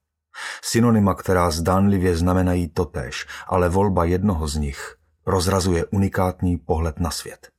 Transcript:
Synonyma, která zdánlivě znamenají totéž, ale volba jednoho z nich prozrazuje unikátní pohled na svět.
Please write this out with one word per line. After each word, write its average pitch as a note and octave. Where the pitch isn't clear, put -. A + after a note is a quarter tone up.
Synonyma, A2+
která F2+
zdánlivě F#2
znamenají F2+
totéž, D2+
ale F2+
volba F#2
jednoho F2
z D2
nich C#2+
prozrazuje F#2
unikátní F#2
pohled E2
na E2
svět. -